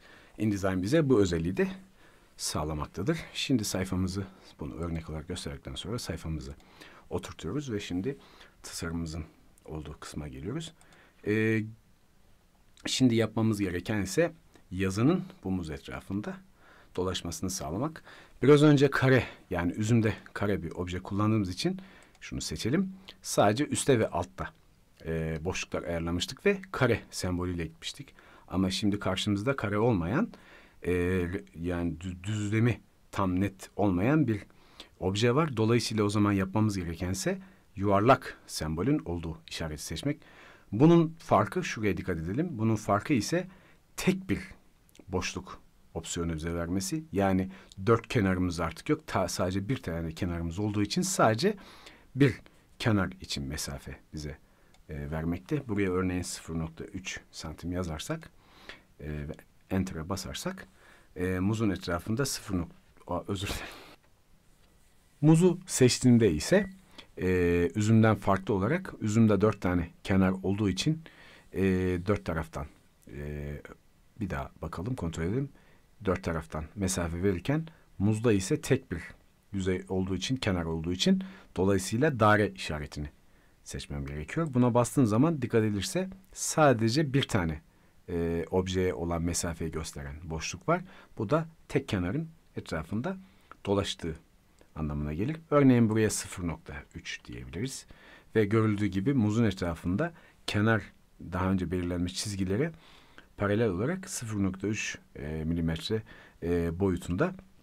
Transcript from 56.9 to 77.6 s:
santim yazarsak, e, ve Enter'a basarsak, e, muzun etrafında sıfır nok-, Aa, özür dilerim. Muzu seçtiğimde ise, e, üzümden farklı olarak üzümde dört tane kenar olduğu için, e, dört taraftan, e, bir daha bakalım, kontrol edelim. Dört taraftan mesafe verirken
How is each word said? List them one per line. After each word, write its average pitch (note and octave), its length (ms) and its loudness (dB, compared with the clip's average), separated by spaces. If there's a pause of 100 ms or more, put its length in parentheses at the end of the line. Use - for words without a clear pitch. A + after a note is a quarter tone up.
santim E2 420 -10
yazarsak, F2+ 580 -6 (680)
e, D2 80 -10
ve D2 240 -8 (380)
Enter'a F2+ 380 -2
basarsak, C3 600 -8 (480)
e, F#2 220 -2
muzun G#2+ 320 2
etrafında F#2+ 560 -2
sıfır - 280 -6
nok-, F2 200 -4 (320)
Aa, F2 220 -4
özür G2 200 -4
dilerim. - 180 -6 (1500)
Muzu E3 460 8
seçtiğimde A#2+ 640 6
ise, F#3 380 2 (460)
e, F2+ 100 -2 (480)
üzümden A2 400 6
farklı G2 400 0
olarak C3 460 -2
üzümde G#2+ 400 4
dört G#2+ 200 2
tane F2 300 0 (140)
kenar F#2+ 260 4 (120)
olduğu G2 260 0
için, D#3 340 0 (500)
e, F#2 100 -2 (440)
dört G2 180 0
taraftan, D#2+ 420 -6 (420)
e, D2 520 -8 (600)
bir G2 100 -4
daha C#2 200 -6 (120)
bakalım, F2+ 320 -6
kontrol E2 300 -4
edelim. B2+ 240 -2 (560)
Dört F#2 180 0
taraftan D#2 420 -4 (100)
mesafe F2 480 -2
verirken G2+ 440 0 (320)